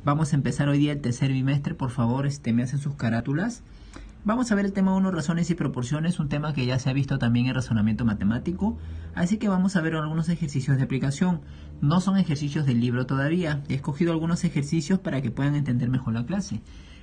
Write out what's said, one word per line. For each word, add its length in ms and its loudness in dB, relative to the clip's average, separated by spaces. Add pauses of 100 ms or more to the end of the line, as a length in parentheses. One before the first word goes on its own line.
Vamos 280 2
a 40 2
empezar 320 0
hoy 100 4
día 140 2
el 80 -6
tercer 320 0
bimestre. 420 0
Por 140 -4
favor, 380 0
este, 260 -2
me 100 2
hacen 160 -4
sus 160 -4
carátulas. 680 -2 (600)
Vamos 300 0
a 20 4
ver 120 2
el 80 -2
tema 200 4
uno, 160 4
razones 380 0
y 60 0
proporciones, 640 -2
un 80 -2
tema 240 -2
que 140 0
ya 120 0
se 120 0
ha 20 0
visto 260 0
también 280 2
en 80 0
razonamiento 500 2
matemático. 720 0 (380)
Así 240 0
que 100 0
vamos 280 2
a 40 4
ver 140 0
algunos 340 -2
ejercicios 480 0
de 60 2
aplicación. 580 0 (400)
No 220 4
son 160 4
ejercicios 480 0
del 160 4
libro 240 0
todavía. 640 0
He 60 0
escogido 360 0
algunos 320 0
ejercicios 540 0
para 240 -2
que 80 -2
puedan 240 0
entender 340 2
mejor 240 0
la 140 -2
clase. 340 -4 (420)